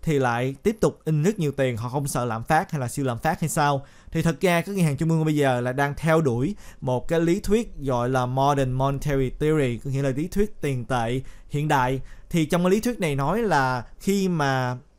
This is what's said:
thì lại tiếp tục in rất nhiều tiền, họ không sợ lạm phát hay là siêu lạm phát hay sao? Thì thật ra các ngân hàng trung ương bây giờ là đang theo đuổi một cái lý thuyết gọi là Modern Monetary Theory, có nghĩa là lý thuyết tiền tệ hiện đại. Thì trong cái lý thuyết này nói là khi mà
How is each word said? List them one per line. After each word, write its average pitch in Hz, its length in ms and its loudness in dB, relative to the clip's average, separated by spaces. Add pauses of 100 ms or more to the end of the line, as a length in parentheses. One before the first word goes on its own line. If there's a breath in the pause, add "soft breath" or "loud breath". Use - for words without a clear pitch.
thì 151 160 2
lại 127 440 0
tiếp 220 180 0
tục 147 240 0
in 156 180 0
rất 208 160 0
nhiều 151 140 0
tiền, 127 240 0
họ 117 120 -6
không 143 200 -4
sợ 127 160 -2
lạm 113 200 -4
phát 165 260 0
hay 151 100 -4
là 123 80 -4
siêu 139 160 -4
lạm 120 140 -2
phát 165 220 -2
hay 156 80 -2
sao? 143 380 0 (240 loud breath)
Thì 165 120 -2
thật 165 180 0
ra 175 200 4
các 196 120 -8
ngân 190 120 2
hàng 143 120 2
trung 165 140 0
ương 160 140 2
bây 156 120 2
giờ 135 240 4
là 127 120 -2
đang 143 240 -2
theo 160 240 2
đuổi 139 360 0 (240 loud breath)
một 127 280 -2
cái 165 120 2
lý 170 200 2
thuyết 208 380 0
gọi 127 300 0
là 127 180 0
Modern 135 460 2
Monetary 135 580 0
Theory, 147 480 0
có 139 120 -8
nghĩa 135 120 0
là 139 80 2
lý 147 180 -2
thuyết - 320 0
tiền 131 240 -2
tệ 123 360 -2 (280 loud breath)
hiện 147 200 -2
đại. 131 320 2 (300 soft breath)
Thì 160 160 2
trong 170 160 2
cái 180 80 4
lý 214 100 4
thuyết 226 200 -2
này 151 160 0
nói 156 260 0
là 131 420 2 (160 soft breath)
khi 196 280 0
mà 135 480 0 (220)